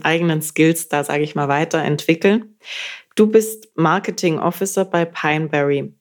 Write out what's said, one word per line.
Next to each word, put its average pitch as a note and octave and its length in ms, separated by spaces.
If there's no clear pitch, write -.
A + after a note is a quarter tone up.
eigenen E3 400
Skills D#3+ 460
da, D3 160
sag D3 160
ich D3 160
mal, C#3+ 120
weiterentwickeln. E3 1120
Du G#3+ 140
bist G#3+ 480
Marketing E3 640
Officer F#3+ 440
bei F3 200
Pineberry. D3+ 960